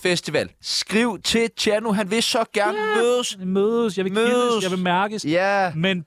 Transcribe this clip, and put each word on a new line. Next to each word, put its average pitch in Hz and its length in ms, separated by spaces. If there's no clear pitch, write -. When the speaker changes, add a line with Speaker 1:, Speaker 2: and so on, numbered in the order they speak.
Speaker 1:
Festival, 156 460
skriv 214 600
til 226 340
Tjerno. 214 340
Han 196 200
vil 220 120
så 226 300
gerne 208 240
Speaker 2:
Ja, 427 240
Speaker 1:
mødes. 240 380
Speaker 2:
mødes. 196 580
Jeg 190 80
vil 190 80
Speaker 1:
Mødes. 226 180
Speaker 2:
kildes. 240 320
Jeg 185 80
vil 185 80
mærkes. 185 460
Speaker 1:
Ja. 185 500
Speaker 2:
Men 180 320